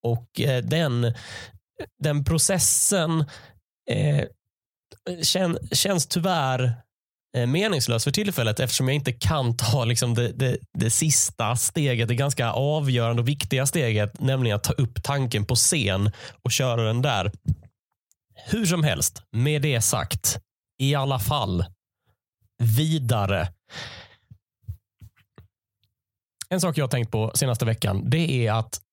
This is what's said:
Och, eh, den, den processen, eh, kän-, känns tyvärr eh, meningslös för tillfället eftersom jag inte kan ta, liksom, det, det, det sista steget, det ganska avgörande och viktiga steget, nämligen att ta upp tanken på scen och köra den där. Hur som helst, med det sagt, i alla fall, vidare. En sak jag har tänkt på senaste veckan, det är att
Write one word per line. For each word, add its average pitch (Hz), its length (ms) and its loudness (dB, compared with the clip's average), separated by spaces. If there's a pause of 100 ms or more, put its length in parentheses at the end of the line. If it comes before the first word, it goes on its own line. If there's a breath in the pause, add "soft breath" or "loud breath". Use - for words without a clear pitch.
Och, - 380 -2
eh, 127 240 2
den, 120 480 0 (880 loud breath)
den 147 220 0
processen, 165 1000 2 (640 loud breath)
eh, 147 340 2 (1000)
kän-, 175 520 0
känns 190 320 2
tyvärr 135 680 0 (640)
eh, 120 100 2
meningslös 139 580 0
för 143 60 2
tillfället 135 500 0
eftersom 131 280 0
jag 139 60 2
inte 143 180 -2
kan 123 440 0
ta, 117 280 0
liksom, 120 300 0
det, 120 140 0
det, 127 300 -2 (200)
det 113 120 0
sista 123 680 0
steget, 123 520 0
det 120 60 0
ganska 131 380 0
avgörande 127 680 2
och 117 60 0
viktiga 139 380 -2
steget, 113 540 0
nämligen 127 360 0
att - 80 -4
ta - 80 0
upp - 300 -2
tanken 123 420 -2
på 127 100 -2
scen 104 580 2 (300 loud breath)
och - 100 -2
köra 120 300 0
den 113 200 0
där. 107 300 0 (1120)
Hur 214 200 -2
som 165 180 2
helst, - 380 0 (100)
med 139 300 0
det 135 180 2
sagt, - 580 -2 (400)
i 135 160 2
alla 139 240 0
fall, 98 460 0 (1000)
vidare. 113 880 2 (3000 loud breath)
En 180 120 0
sak 165 180 0
jag 143 60 2
har 120 60 -2
tänkt 120 200 0
på 110 240 -2
senaste 123 300 0
veckan, 104 460 0
det 139 360 2
är 104 60 2
att 110 280 -2 (120)